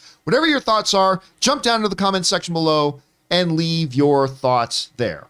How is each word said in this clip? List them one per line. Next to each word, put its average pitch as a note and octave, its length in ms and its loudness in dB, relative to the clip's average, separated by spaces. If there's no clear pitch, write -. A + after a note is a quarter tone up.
Whatever C4 200 0
your D4 140 2
thoughts A3 340 0
are, F#3+ 280 2
jump C#4 240 0
down A3+ 200 2
to G#3 40 2
the F#3+ 80 -6
comment F#3+ 300 -2
section F3 280 -2
below D3+ 460 0
and F3 220 0
leave E3 400 -2
your C#3 340 4
thoughts B2+ 680 -2
there. - 320 -4